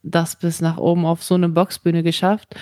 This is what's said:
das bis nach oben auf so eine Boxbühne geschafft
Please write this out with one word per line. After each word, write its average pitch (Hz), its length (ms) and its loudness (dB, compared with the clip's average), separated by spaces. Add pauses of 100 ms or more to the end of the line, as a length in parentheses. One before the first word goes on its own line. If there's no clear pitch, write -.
das 165 340 -2
bis 165 240 -4
nach 165 180 -2
oben 170 260 2
auf 165 180 0
so - 120 0
eine 180 160 4
Boxbühne 170 520 0
geschafft 185 600 -2